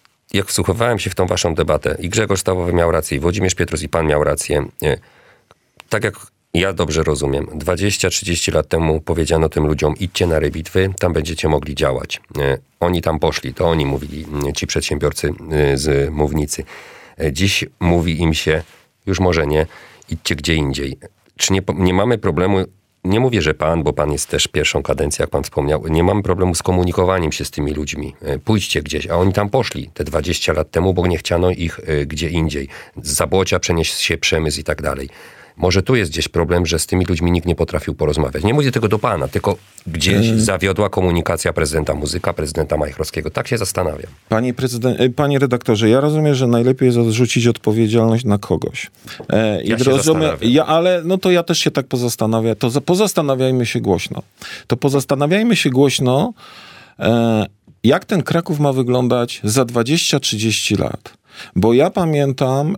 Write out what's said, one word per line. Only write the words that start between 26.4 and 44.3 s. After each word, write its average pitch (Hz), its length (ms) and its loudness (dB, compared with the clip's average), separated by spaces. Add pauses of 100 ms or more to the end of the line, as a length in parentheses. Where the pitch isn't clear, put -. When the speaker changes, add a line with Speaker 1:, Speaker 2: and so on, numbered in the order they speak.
Speaker 1:
z - 80 -4
komunikowaniem 90 680 2
się - 140 -6
z - 60 -10
tymi 76 220 -4
ludźmi. 73 480 -8
E, 71 180 -4
„Pójdźcie 98 420 0
gdzieś”, 76 260 -6
a 82 80 -2
oni 92 180 4
tam 101 160 0
poszli 110 440 -2
te - 100 -6
dwadzieścia 80 500 -2
lat 78 180 -2
temu, 90 220 2
bo 90 140 2
nie 87 100 0
chciano 90 340 0
ich, 80 340 -4
e, 73 200 0
gdzie 76 240 -6
indziej. 76 380 -2 (360)
Z 76 100 -6
Zabłocia 87 460 0
przenieść 82 400 0
się 82 180 -2
przemysł 80 420 -2
i 78 40 -10
tak 78 180 -4
dalej. 69 280 -6 (480)
Może 90 260 2
tu 131 120 0
jest 92 160 0
gdzieś 82 160 -4
problem, 87 380 0
że 80 140 -2
z - 60 -2
tymi 92 200 0
ludźmi 87 260 0
nikt 87 160 0
nie 82 80 0
potrafił - 400 -4
porozmawiać. 73 480 -2
Nie 107 100 2
mówię 143 180 2
tego 113 160 0
do 104 120 2
pana, 95 280 0
tylko 98 300 -2 (300)
gdzieś 98 400 0
Speaker 2:
Mm. 110 140 2
Speaker 1:
zawiodła 98 480 0
komunikacja 87 640 0
prezydenta 76 400 0
Muzyka, 85 400 -4
prezydenta 78 440 -2
Majchrowskiego. 76 540 -4
Tak - 160 -6
się 120 100 -2
zastanawiam. 80 540 -4 (180)
Speaker 2:
Panie 120 240 0